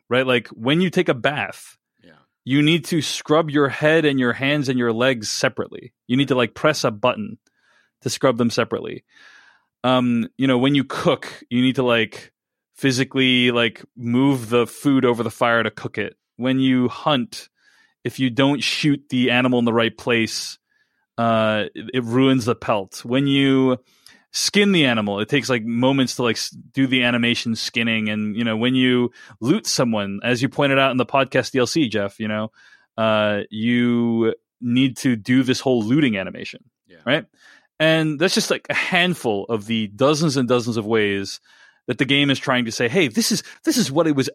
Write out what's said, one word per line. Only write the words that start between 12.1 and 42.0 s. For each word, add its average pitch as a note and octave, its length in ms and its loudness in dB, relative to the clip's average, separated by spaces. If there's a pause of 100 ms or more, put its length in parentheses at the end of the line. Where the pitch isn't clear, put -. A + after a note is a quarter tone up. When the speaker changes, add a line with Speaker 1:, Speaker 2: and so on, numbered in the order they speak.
Speaker 1:
physically, B2+ 760 2
like, A#2 340 -2 (100)
move B2 540 0
the A#2+ 160 2
food C3+ 400 0
over A#2+ 180 2
the A2 80 -4
fire A#2 320 0
to A2+ 80 -4
cook - 260 -12
it. G2+ 200 -8 (180)
When C3 240 -2
you B2+ 300 2
hunt, - 600 -4 (540)
if - 160 -8
you C3 100 0
don't C3+ 340 0
shoot - 460 -2
the B2 220 2
animal B2 280 2
in A#2+ 60 2
the A#2 80 0
right A2+ 220 0
place, - 640 -2 (600)
uh, A2 480 0 (100)
it, G#2+ 200 -12
it B2+ 100 -2
ruins B2+ 400 2
the A#2+ 100 0
pelt. - 480 -4
When C3 240 0
you C3+ 500 2 (540)
skin G3+ 400 2
the E3 140 4
animal, G#2 340 0
it G#2+ 80 -4
takes, C#3 220 -2
like, A#2+ 160 -2
moments B2+ 500 0
to, C3 80 -2
like, A2+ 140 0
s-, - 120 -8
do - 380 -4
the B2+ 160 0
animation A#2+ 520 0
skinning. A2+ 520 -4
And, G#2+ 300 -4
you A#2 80 -2
know, A2+ 100 -2
when B2 200 0
you B2+ 360 2 (300)
loot C#3 260 -2
someone, G#2 560 -2
as A#2 180 0
you C#3 60 2
pointed C#3 320 0
out C3+ 120 2
in B2+ 60 -2
the B2 80 0
podcast C3+ 460 0
D C3+ 80 0
L A#2+ 80 2
C, D3 220 0
Jeff, G2+ 320 -4
you G#2+ 80 -4
know, G#2+ 220 -4 (460)
uh, G#2+ 520 2
you A#2 840 2 (280)
need B2 360 2
to B2 200 0
do B2+ 260 2
this B2 160 0
whole B2 240 0
looting B2 340 2
animation, - 460 -10 (240)
Speaker 2:
Yeah. E2+ 180 -20
Speaker 1:
right? C#3+ 200 -2 (560)
And D#3 380 2
that's F#3 160 2
just, - 160 -2
like, - 180 -4
a C#3+ 40 -4
handful E3+ 720 -2
of A2 200 -4
the A2 220 -2
dozens C#3 500 0
and B2+ 100 0
dozens A#2+ 300 0
of G#2+ 80 -2
ways G#2 560 -2 (460)
that A#2+ 100 -4
the D3 80 0